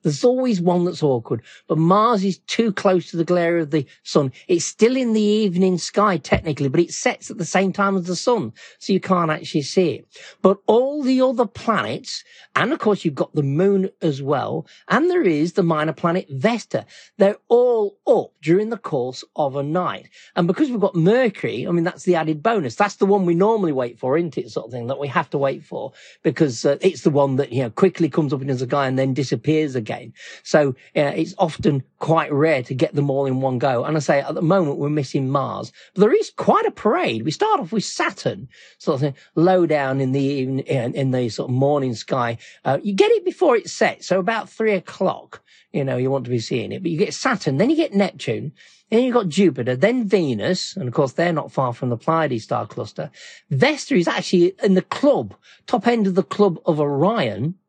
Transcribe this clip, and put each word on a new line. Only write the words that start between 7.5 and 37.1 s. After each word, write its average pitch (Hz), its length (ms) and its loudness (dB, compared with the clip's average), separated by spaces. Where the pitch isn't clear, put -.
time 196 240 0
as 180 120 -4
the 180 80 -4
sun, 175 380 -2
so - 140 -2
you 185 60 2
can't 175 300 0
actually 151 320 -4
see 170 300 0
it. 113 160 -12
But 196 240 4
all 269 380 2
the 254 180 2
other 254 240 2
planets, 151 760 -4
and 208 180 0
of - 60 -6
course 208 260 -2
you've 151 80 0
got 151 220 -6
the 151 80 0
moon 190 480 0
as 143 220 -2
well, 131 420 -4
and 285 200 2
there 359 140 0
is 170 320 0
the 202 80 0
minor 160 320 0
planet 175 380 -2
Vesta, 139 560 -2
they're 196 200 4
all 233 600 2
up 208 240 2
during 196 300 2
the 220 60 -8
course 127 460 -6
of 139 200 -2
a 139 60 -2
night. 147 480 -4
And 175 120 2
because 254 240 0
we've 226 80 -4
got 190 160 0
Mercury, 180 720 0
I 180 40 -4
mean, 170 120 0
that's - 220 -6
the 180 100 4
added 156 260 -2
bonus. 175 340 -2
That's 202 200 0
the 202 100 2
one 196 200 2
we 170 100 2
normally 196 360 2
wait 123 280 -4
for, 135 180 0
isn't 175 200 -4
it, 117 120 -8
sort - 160 -8
of 117 60 -16
thing, 120 160 -8
that 131 120 -6
we 143 100 -6
have 160 200 -2
to 156 80 -4
wait 135 260 -2
for, 113 300 -10
because, 127 420 0
uh, 139 160 4
it's - 200 0
the 170 100 2
one 139 240 2
that, 135 180 -2
you 131 80 -2
know, 117 80 -2
quickly 170 400 0
comes 147 240 0
up 131 80 -4
into 135 140 -2
the 123 100 -6
sky 139 220 -2
and 131 100 0
then 135 160 0
disappears 147 600 0
again. 117 160 -4
So, 151 260 4
uh, 147 200 2
it's 165 220 -4
often 151 460 0
quite 151 320 0
rare 143 320 2
to 135 100 -8
get 143 220 -2
them 143 140 0
all 135 160 0
in 131 160 0
one 131 180 0
go. 123 240 0
And 151 140 -2
I - 20 2
say, 143 220 0
at 139 120 -8
the - 80 -4
moment, 165 360 0
we're 147 120 -4
missing 143 400 -2
Mars. 120 420 -4
But 185 80 0
there 226 120 6
is 427 180 0
quite 403 340 2
a 415 60 0
parade. 208 520 -2